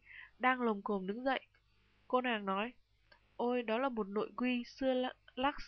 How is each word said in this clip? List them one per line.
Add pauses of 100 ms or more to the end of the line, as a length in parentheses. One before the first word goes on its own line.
(380)
đang
lồm
cồm
đứng
dậy. (680)
Cô
nàng
nói, (640)
"Ôi,
đó
là
một
nội
quy
xưa
lạ, (220)
lắc (120)